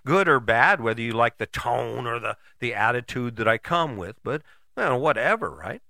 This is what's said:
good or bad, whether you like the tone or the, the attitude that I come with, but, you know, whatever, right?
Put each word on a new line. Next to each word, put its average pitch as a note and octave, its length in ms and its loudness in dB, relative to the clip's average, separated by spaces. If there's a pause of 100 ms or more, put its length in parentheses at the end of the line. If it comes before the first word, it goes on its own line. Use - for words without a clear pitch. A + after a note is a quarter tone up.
good F3 240 2
or C#3 100 6
bad, B2 420 4
whether A2+ 200 -2
you A#2 120 -4
like A#2 260 2
the A2 80 -4
tone A#2+ 600 -4
or A#2 140 -4
the, G#2+ 160 -6 (240)
the A#2+ 120 -4
attitude A#2+ 640 -2
that A2 120 2
I A2+ 100 4
come E3 380 -2
with, F#2+ 260 -10
but, D3+ 200 -6 (340)
you A#3 80 -2
know, C3 120 0
whatever, D3+ 540 0
right? - 400 -10